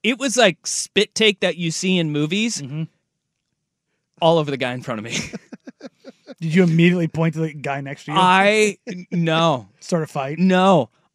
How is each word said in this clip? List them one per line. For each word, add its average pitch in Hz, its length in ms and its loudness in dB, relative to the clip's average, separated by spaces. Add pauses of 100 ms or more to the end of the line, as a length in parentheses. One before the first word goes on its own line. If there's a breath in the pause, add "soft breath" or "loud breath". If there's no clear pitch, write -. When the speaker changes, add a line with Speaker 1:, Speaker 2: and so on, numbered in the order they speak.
Speaker 1:
It 233 160 0
was 247 180 -2
like 208 280 2
spit - 480 -4
take 214 280 2
that 170 160 -2
you 170 120 -4
see 185 280 -2
in 160 140 0
movies 156 500 -2
Speaker 2:
Mm-hmm. 143 220 -8 (1400)
Speaker 1:
all 165 160 4
over 147 120 -2
the 139 80 -4
guy 123 160 -4
in 123 80 -10
front 113 180 -8
of 104 60 -10
me. 95 120 -8
<laughs> - 1200 -16
Speaker 2:
Did 160 140 -2
you 185 80 6
immediately 170 440 4
point 160 280 -2
to 160 60 -4
the 156 120 -4
guy 143 280 -8
next 139 240 -14
to 147 80 -10
you? 190 60 0
Speaker 1:
I, 196 580 4 (100)
n-, 180 240 -12
no. 160 560 0 (120)
Speaker 2:
Start 165 240 -4
a 143 40 -8
fight? 147 320 -8
Speaker 1:
No. 185 500 4 (260)